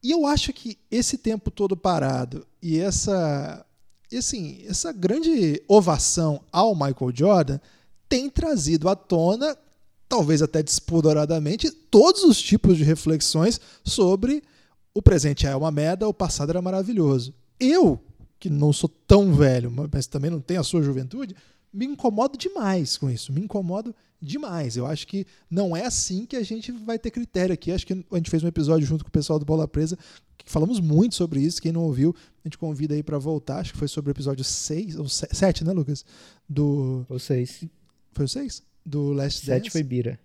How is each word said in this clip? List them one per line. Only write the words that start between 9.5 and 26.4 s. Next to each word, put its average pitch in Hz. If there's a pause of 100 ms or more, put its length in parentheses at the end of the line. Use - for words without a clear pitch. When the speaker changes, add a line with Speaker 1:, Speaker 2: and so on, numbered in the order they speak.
Speaker 1:
talvez 156
até 151
despodoradamente, 156
todos 359
os 311
tipos -
de 151
reflexões 160 (220)
sobre 208 (500)
o 202
presente 147
é 135
uma 156
merda, 165
o 214
passado 156
era 180
maravilhoso. 180 (240)
Eu, 254 (380)
que -
não 147
sou - (200)
tão 196
velho, 127
ma-, 143
mas 139
também 147
não 165
tenho 175
a 143
sua 170
juventude, 139 (380)
me 202
incomodo 262
demais 196
com 139
isso, 120
me 143
incomodo 208 (280)
demais. 160
Eu 123
acho 151
que 196 (240)
não 175
é 190
assim 214
que 277
a 240